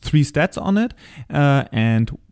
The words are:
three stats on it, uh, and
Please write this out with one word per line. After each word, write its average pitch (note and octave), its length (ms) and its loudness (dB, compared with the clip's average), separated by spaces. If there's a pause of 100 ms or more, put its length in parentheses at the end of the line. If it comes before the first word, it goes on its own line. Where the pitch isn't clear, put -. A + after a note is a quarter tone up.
three D3+ 220 2
stats - 380 -2
on G3 160 0
it, A3+ 160 -2 (360)
uh, C#3 420 2
and A2+ 460 0 (140)